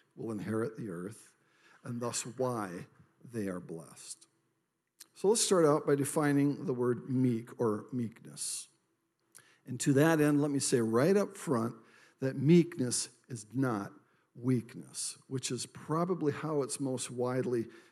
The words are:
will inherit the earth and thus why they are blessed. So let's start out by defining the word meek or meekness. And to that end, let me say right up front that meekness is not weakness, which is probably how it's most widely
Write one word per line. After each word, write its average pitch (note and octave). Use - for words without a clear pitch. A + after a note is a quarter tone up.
will A2+
inherit G#2+
the A2+
earth F2+
and A#2+
thus A#2+
why A#2+
they A2
are F2+
blessed. -
So -
let's A3+
start F3
out D3
by C#3+
defining C#3+
the C#3
word A#2+
meek B2
or G#2+
meekness. -
And B2+
to D3
that D#3
end, D3
let D3
me C#3
say B2+
right B2
up G3+
front A#2
that C3+
meekness C#3
is A2+
not A#2
weakness, A#2
which C3
is A#2+
probably D#3+
how D3+
it's B2+
most C3
widely B2